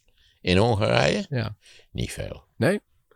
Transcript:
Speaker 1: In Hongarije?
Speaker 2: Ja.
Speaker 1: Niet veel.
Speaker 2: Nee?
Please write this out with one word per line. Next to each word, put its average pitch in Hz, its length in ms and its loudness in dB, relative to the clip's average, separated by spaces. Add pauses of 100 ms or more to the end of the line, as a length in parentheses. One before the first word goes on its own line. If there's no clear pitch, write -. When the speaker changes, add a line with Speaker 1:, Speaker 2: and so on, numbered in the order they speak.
(420)
Speaker 1:
In 90 160 2
Hongarije? 117 720 2
Speaker 2:
Ja. 110 260 -6 (360)
Speaker 1:
Niet - 200 -6
veel. - 320 -12 (120)
Speaker 2:
Nee? 180 240 0 (360)